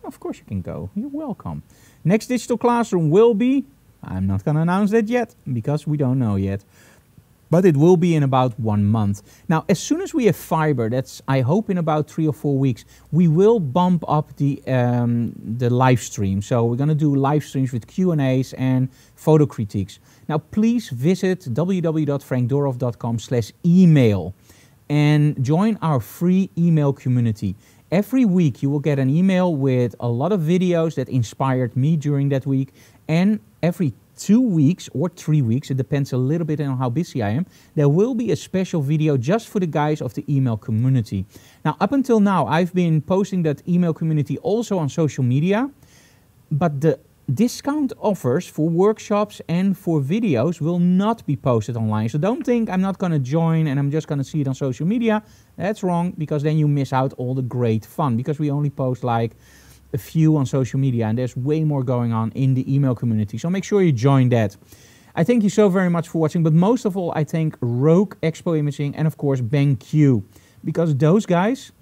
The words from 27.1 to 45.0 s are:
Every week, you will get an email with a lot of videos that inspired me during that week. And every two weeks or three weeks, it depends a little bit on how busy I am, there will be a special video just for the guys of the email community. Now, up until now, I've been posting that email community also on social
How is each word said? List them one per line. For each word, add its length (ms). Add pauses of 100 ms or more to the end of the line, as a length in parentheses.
Every 340
week, 380
you 80
will 80
get 220
an 100
email 460
with 420
a 80
lot 240
of 100
videos 540
that 140
inspired 680
me 200
during 320
that 180
week. 260 (360)
And 320 (200)
every 320 (240)
two 240
weeks 520
or 160
three 340
weeks, 280
it 80
depends 340
a 40
little 300
bit 140
on 160
how 140
busy 320
I 80
am, 160 (280)
there 140
will 260
be 160
a 60
special 460
video 340
just 320
for 120
the 60
guys 360
of 120
the 180
email 240
community. 680 (400)
Now, 160
up 100
until 300
now, 260
I've 280
been 260
posting 440
that 220
email 280
community 440
also 400
on 100
social 360